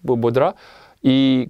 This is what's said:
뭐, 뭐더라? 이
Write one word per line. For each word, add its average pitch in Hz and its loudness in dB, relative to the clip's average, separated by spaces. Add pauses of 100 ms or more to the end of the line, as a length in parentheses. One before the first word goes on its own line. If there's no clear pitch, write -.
뭐, 127 -2
뭐더라? 120 0 (480)
이 131 2